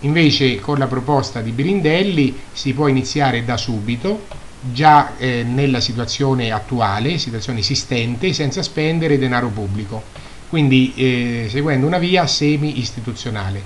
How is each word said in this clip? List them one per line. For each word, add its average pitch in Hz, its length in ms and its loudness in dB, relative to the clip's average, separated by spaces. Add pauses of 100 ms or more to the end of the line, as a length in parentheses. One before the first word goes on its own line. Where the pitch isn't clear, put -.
Invece 143 600 2
con 147 180 -2
la 131 80 2
proposta 127 540 0
di 113 100 -4
Pirindelli 160 880 2 (140)
si 135 200 -4
può 147 140 2
iniziare 127 580 2
da 120 120 -2
subito, 120 720 -4 (340)
già, 139 580 6
eh, 123 240 0
nella 127 380 2
situazione 120 720 0
attuale, 110 680 0
situazione 113 400 -4
esistente, 120 760 -2
senza 135 300 -2
spendere 156 560 0
denaro 123 300 0
pubblico, 104 560 -6 (440)
quindi, 131 460 4
eh, 120 560 0
seguendo 139 340 0
una 170 140 2
via 175 300 2
semi-istituzionale 120 1400 -2